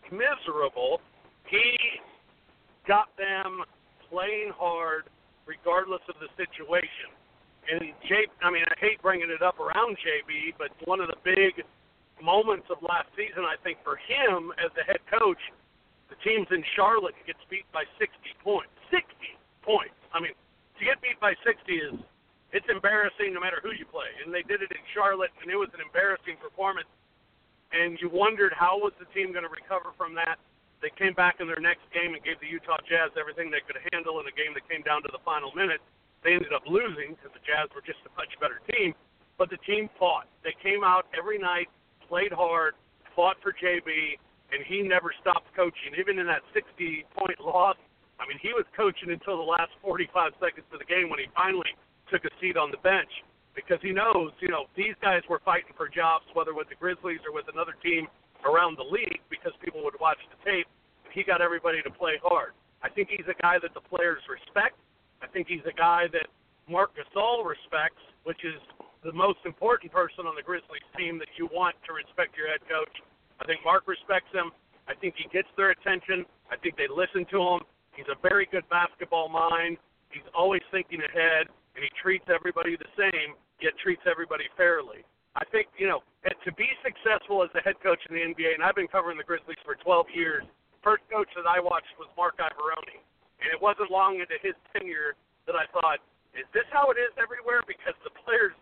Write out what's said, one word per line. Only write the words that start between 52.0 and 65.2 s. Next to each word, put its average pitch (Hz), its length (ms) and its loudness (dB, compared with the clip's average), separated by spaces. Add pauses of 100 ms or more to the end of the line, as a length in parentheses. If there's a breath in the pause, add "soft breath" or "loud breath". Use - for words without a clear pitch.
took - 160 0
a - 140 -10
seat 180 180 -2
on 151 120 2
the 139 80 -8
bench 185 320 2 (460)
because 165 260 -2
he 190 100 -4
knows, 190 400 2 (100)
you 185 80 -2
know, 151 260 -2
these 208 260 -2
guys 185 260 2
were 170 120 0
fighting 170 340 0
for 156 140 -6
jobs, 165 460 2
whether 160 200 -2
with 151 160 -8
the 135 60 -18
Grizzlies 175 500 -4
or 151 60 -8
with 151 160 -8
another 160 340 -6
team 165 260 0 (380)
around 160 320 4
the 135 60 -8
league, 170 460 -4
because - 240 -8 (100)
people - 200 -8
would - 160 -6
watch 156 200 2 (100)
the - 160 -20
tape. 190 220 0 (420)
He 196 140 -6
got 180 180 2
everybody 170 400 0
to - 80 -6
play 160 320 -2
hard. 170 320 2 (300)
I 139 60 -4
think 202 200 -2
he's 190 180 -8
a 180 140 -6
guy 175 160 6
that 170 160 -8
the - 80 -16
players 175 480 -2
respect. 202 480 -2 (440)